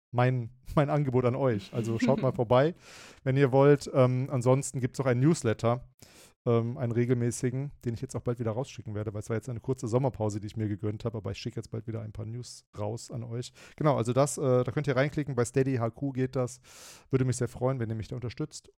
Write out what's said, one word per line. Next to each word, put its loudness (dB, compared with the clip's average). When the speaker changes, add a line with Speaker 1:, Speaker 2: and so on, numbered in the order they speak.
Speaker 1:
mein, 2
<laughs> -14
mein 4
Angebot 2
an 2
euch. 0
Also -2
schaut 2
mal 2
Speaker 2:
<laughs> -
Speaker 1:
vorbei, 4
wenn 0
ihr 4
wollt. 6
Ähm, 4
ansonsten 2
gibt's -2
auch -2
einen 4
Newsletter, 2
ähm, 2
einen -2
regelmäßigen, 0
den -4
ich -10
jetzt -10
auch -6
bald -4
wieder -2
rausschicken -8
werde, -6
weil -8
es -12
war -2
jetzt -6
eine -8
kurze -4
Sommerpause, 0
die -8
ich -12
mir -2
gegönnt -4
habe, -6
aber -6
ich -10
schicke -8
jetzt -10
bald -10
wieder -6
ein -12
paar -10
News -12
raus -8
an -8
euch. -8
Genau, 2
also 0
das, 2
äh, 4
da -4
könnt -4
ihr 0
reinklicken, 0
bei 2
Steady 0
H -2
Q -6
geht -2
das. -4
Würde 2
mich 0
sehr -2
freuen, -2
wenn -4
ihr -4
mich -10
da -10
unterstützt. -10